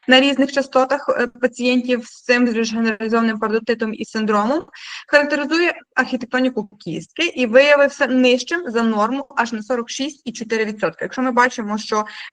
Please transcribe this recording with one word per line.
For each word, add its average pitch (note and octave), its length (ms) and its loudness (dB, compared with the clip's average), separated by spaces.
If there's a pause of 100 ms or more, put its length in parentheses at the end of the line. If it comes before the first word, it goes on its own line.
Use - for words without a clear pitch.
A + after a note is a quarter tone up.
на B3+ 140 8
різних C#4 300 2
частотах, C4+ 580 0
е, A#3+ 180 0
пацієнтів B3 800 0
з - 180 -20
цим B3 240 2
же A3+ 160 0
ж A3 120 -4
генералізованим A3+ 640 0
пародонтитом A3 540 -2
і - 120 -8
синдромом G#3+ 600 0 (420)
характеризує D4 640 2 (220)
архітектоніку B3+ 720 -2
кістки E3+ 580 -8
і B3+ 200 -2
виявився C#4 640 4
нижчим B3+ 640 2
за A#3 120 0
норму A3+ 440 0 (100)
аж A#3 160 -2
на G#3+ 100 -6
сорок A#3 260 -4
шість C#4+ 360 -8
і B3 60 -10
чотири A3 340 -4
відсотка. G#3 400 -6
Якщо B3+ 160 -6
ми B3+ 100 -2
бачимо, A#3+ 460 0
що G#3+ 280 -4 (280)